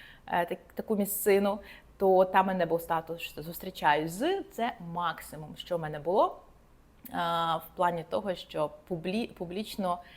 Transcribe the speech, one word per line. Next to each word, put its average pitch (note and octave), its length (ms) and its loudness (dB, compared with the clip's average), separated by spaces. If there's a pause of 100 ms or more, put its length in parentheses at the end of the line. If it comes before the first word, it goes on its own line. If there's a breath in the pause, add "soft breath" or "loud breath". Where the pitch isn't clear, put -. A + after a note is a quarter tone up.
(280 loud breath)
е, F3 180 2
так-, - 280 -10
таку G#3+ 220 -2
місцину, G3+ 640 2 (380 loud breath)
то F#3+ 280 8
там F#3+ 200 4
в - 20 -2
мене F#3 180 2
був E3 160 0
статус, E3 400 -4
що - 220 -12
«зустрічаюсь E3 680 0
з», D#4+ 320 -2
це A#3 300 -6 (200)
максимум, D#3+ 640 -6
що - 220 -4
в - 20 -2
мене D3+ 200 -4
було, G3+ 400 2 (720)
е, - 60 -12 (420)
в - 180 -12
плані F3 340 0
того, G3+ 260 -2
що D3+ 360 -4 (160)
публі-, F#3 400 -4
публічно, F3+ 680 -4 (200 loud breath)